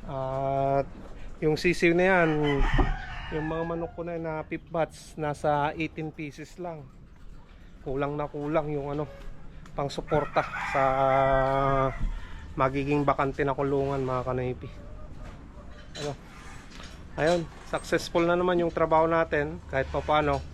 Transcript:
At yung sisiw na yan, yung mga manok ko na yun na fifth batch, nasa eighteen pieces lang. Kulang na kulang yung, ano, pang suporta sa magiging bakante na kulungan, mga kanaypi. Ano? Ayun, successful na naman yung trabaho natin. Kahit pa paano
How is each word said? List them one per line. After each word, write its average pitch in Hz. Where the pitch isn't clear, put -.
At 135
yung 151
sisiw 175
na 185
yan, 170
yung 151
mga 165
manok 165
ko -
na 170
yun 165
na 156
fifth 156
batch, -
nasa 147
eighteen 156
pieces 151
lang. 170
Kulang 143
na 147
kulang 147
yung, 143
ano, 143
pang 143
suporta -
sa 143
magiging 143
bakante 139
na 139
kulungan, 139
mga 127
kanaypi. 127
Ano? 147
Ayun, 170
successful 170
na 170
naman 180
yung 165
trabaho 160
natin. 165
Kahit 135
pa 165
paano 147